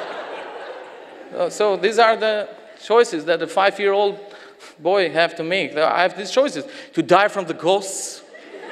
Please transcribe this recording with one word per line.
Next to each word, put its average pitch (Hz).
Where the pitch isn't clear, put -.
Uh, 170
so 208
these 202
are 226
the 208
choices 214
that 165
a 165
five-year-old 196
boy 175
have 160
to 160
make. 165
There, 151
I 165
have 180
these 190
choices, 254
to 165
die 180
from 196
the 160
ghosts -